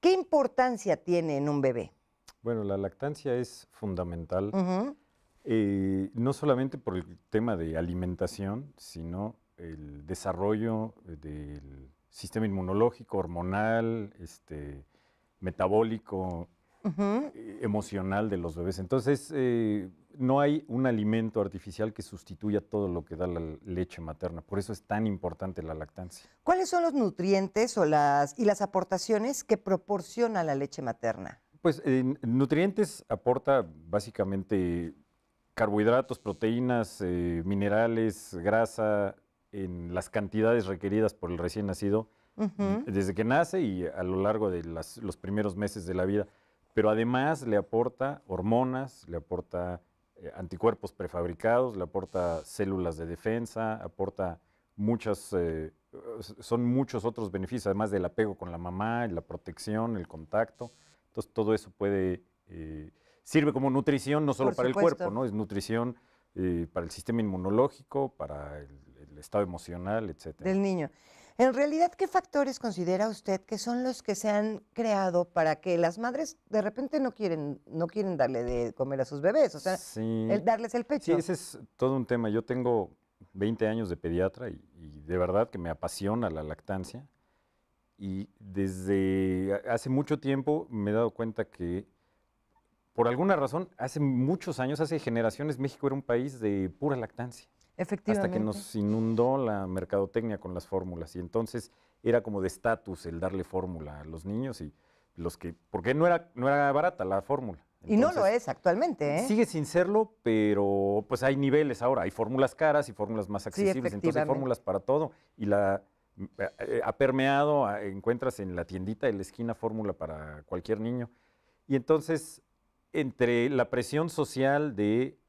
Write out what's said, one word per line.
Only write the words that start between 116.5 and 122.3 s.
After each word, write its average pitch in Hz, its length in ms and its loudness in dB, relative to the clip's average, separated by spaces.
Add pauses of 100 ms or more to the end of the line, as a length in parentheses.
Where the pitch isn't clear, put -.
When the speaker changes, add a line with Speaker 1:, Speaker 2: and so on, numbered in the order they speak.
Speaker 2:
eh, 117 260 -2
ha 113 120 -2
permeado, 139 720 4
a-, 101 160 -2
encuentras 117 560 -2
en 92 160 -4
la 85 120 -2
tiendita 95 400 -4
de 113 80 2
la 98 80 -4
esquina 117 320 -6
fórmula 107 400 -4
para 78 500 -10
cualquier 92 340 -2
niño. 120 320 -4 (560)
Y 139 80 0
entonces, 156 680 0 (500)